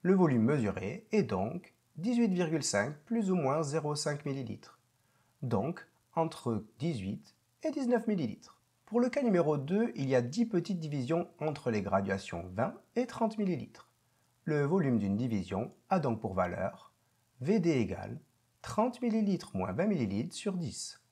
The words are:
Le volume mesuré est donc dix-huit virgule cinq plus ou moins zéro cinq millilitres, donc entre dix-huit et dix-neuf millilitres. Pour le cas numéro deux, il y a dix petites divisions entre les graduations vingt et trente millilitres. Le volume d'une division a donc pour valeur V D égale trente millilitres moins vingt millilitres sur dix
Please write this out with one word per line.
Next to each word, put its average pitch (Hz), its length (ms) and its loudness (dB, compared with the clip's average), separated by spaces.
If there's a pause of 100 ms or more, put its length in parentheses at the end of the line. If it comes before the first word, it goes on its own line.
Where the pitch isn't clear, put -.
Le 180 120 6
volume 143 300 6
mesuré 117 640 0
est 202 140 4
donc 107 500 -4 (220)
dix-huit 233 360 2
virgule 165 300 0
cinq 120 420 0
plus 214 280 0
ou - 20 4
moins 160 300 2
zéro 147 320 -2
cinq 147 280 -4
millilitres, 135 540 -8 (640)
donc 120 420 -2 (300)
entre 139 500 -2 (140)
dix-huit 113 560 -4 (300)
et 311 80 -2
dix-neuf 247 340 0
millilitres. 165 500 -2 (300)
Pour 233 140 0
le 247 80 4
cas 277 140 0
numéro 170 340 4
deux, 190 400 0
il 135 120 -2
y 131 60 4
a 123 80 6
dix 175 240 0
petites 185 320 0
divisions 151 480 -2 (140)
entre 147 300 -2
les 104 120 0
graduations 98 720 -2
vingt 117 220 -2 (200)
et 247 120 0
trente 220 320 -2
millilitres. - 500 -4 (560)
Le 147 200 2
volume 143 340 2
d'une 98 180 2
division 110 560 -2 (160)
a 190 100 2
donc 123 220 0
pour 95 140 -4
valeur 90 580 -4 (480)
V 185 180 2
D 170 120 4
égale 104 500 -2 (400)
trente 240 420 -2
millilitres 214 540 0
moins 92 160 -2
vingt 160 140 0
millilitres 127 500 0
sur 202 160 -4
dix - 480 -8 (120)